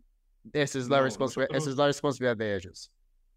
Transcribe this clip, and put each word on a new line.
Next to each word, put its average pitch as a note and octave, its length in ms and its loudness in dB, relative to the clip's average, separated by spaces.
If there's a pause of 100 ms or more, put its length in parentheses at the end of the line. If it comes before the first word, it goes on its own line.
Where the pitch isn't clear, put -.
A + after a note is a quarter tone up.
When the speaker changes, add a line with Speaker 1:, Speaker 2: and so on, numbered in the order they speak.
(540)
Speaker 1:
Esa C#3 260 0
es B2 80 -4
la C#3 120 4
Speaker 2:
No, C3+ 40 6
Speaker 1:
responsa-, C3 400 0
esa C3+ 100 -2
Speaker 2:
nosotros C#3 200 -2
Speaker 1:
es B2+ 40 -8
la C#3+ 100 6
responsabilidad B2+ 500 0
de G#2 180 -2
ellos. - 380 -10 (440)